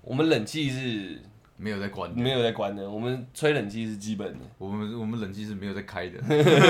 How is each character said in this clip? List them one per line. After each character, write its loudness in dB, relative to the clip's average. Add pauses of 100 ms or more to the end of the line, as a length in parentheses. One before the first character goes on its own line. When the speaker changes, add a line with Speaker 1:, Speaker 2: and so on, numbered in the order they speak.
Speaker 1:
我 -8
们 4
冷 2
气 -2
是 -4 (360)
Speaker 2:
没 -6
有 -4
在 -4
关 -8
的。 -2
Speaker 1:
没 2
有 2
在 2
关 -2
的， -8
我 -8
们 -4
吹 2
冷 -2
气 -6
是 -6
基 -4
本 -6
的。 -14 (120)
Speaker 2:
我 -10
们， -6
我 -6
们 -4
冷 -6
气 -10
是 -8
没 -8
有 -6
在 -8
开 -8
的。 -12 (500)